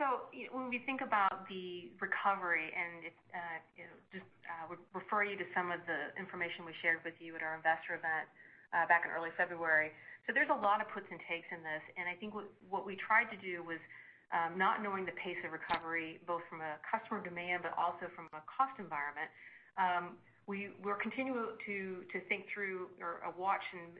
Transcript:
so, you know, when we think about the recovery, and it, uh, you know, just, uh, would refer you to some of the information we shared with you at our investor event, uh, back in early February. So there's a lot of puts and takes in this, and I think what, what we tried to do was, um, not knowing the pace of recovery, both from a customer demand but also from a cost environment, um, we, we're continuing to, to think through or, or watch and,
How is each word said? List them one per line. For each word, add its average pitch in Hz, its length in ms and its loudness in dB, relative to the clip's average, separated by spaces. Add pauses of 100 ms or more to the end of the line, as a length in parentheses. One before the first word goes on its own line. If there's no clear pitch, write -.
so, 269 320 2
you 254 160 -8
know, 247 80 -6
when 254 160 -4
we 240 160 0
think 262 160 -2
about 196 400 4
the 180 560 -6
recovery, 180 720 2
and 170 320 -6
it, 165 80 -10 (160)
uh, 170 320 -6 (160)
you 175 80 -14
know, 170 80 -18 (160)
just, 185 160 -10 (240)
uh, 165 160 -6
would 170 240 -10
refer 220 320 2
you 202 160 2
to 180 160 -2
some 180 160 2
of 170 160 -2
the 147 320 -2
information 175 480 -4
we 165 160 -10
shared 165 240 2
with 165 160 -6
you 165 160 -10
at 160 80 -2
our 160 80 0
investor 160 400 4
event, 160 320 0 (480)
uh, 165 160 6
back 170 160 10
in - 80 -2
early 165 240 0
February. 165 560 4 (320)
So 233 80 -2
there's 277 160 6
a 285 80 8
lot 208 240 6
of 208 80 -2
puts 190 240 -6
and 165 160 -10
takes 170 240 -2
in 170 80 -8
this, 156 320 -4
and 180 160 -2
I 180 80 -4
think 214 160 -8
what, 202 160 -6 (240)
what 190 160 0
we 190 80 -4
tried 226 320 6
to 220 80 -8
do 185 240 -4
was, 165 160 -6 (560)
um, 175 240 2
not 202 240 4
knowing 196 240 0
the 175 80 -4
pace 180 320 -4
of 160 80 -6
recovery, 165 720 -2
both 170 240 0
from 160 160 -6
a 151 160 -4
customer 220 400 -2
demand 175 400 -2
but 170 160 -4
also 170 400 0
from 165 160 -10
a 156 160 -8
cost 269 320 2
environment, 151 480 -4 (480)
um, 180 400 2 (280)
we, 202 240 -4 (160)
we're 202 160 0
continuing 233 640 0
to, 190 400 -4
to 190 240 -4
think 196 240 -2
through 190 320 -2 (160)
or, 170 240 -4
or 170 80 -4
watch 196 400 0
and, 170 260 -10